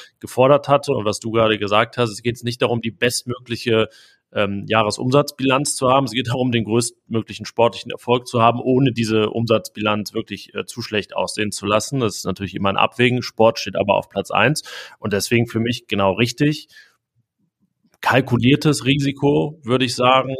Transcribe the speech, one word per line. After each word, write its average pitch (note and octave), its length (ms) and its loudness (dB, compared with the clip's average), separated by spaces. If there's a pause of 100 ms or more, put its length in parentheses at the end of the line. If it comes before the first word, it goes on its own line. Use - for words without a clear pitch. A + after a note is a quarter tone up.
(180)
gefordert C#3 500 2
hatte C#3 240 2
und G#2+ 120 -2
was G2+ 160 -2
du A2+ 100 -8
gerade A2 280 2
gesagt G#2 400 0
hast. A#2+ 120 0
Es G2 120 -14
geht A#2+ 140 -4
jetzt - 80 -12
nicht A#2+ 180 -4
darum, A#2 180 0
die A2+ 100 -6
bestmögliche, A#2+ 1000 -2 (440)
ähm, G2+ 360 -2
Jahresumsatzbilanz C3 1080 0
zu B2+ 140 0
haben. C3+ 160 4
Es A2 60 -8
geht A#2+ 160 -4
darum, B2+ 240 -2
den A#2 120 0
größtmöglichen A2 800 -4
sportlichen A#2 440 0
Erfolg B2 360 -2
zu A#2+ 140 -2
haben, A#2 200 4
ohne B2+ 320 2
diese A2 380 0
Umsatzbilanz G#2+ 840 -2
wirklich, G#2 400 -10
äh, G2+ 120 -6
zu - 160 -12
schlecht G#2 340 -4
aussehen F#2+ 360 -4
zu - 140 -8
lassen. G#2+ 340 0
Das G#2 180 -2
ist - 60 -12
natürlich F#2+ 300 -6
immer G2 140 -2
ein G2 80 0
Abwägen. A#2+ 460 2
Sport A2+ 360 2
steht - 180 -8
aber G2+ 200 2
auf G2 120 -2
Platz G2 220 -6
eins A2 320 2 (360)
und - 140 -6
deswegen A#2 340 2
für A2+ 140 -4
mich A#2+ 280 -4
genau G2+ 240 2
richtig. B2+ 560 -2 (1300)
Kalkuliertes C3 840 2
Risiko, C#3+ 760 0
würde B2 220 0
ich B2 100 -2
sagen, C3 460 2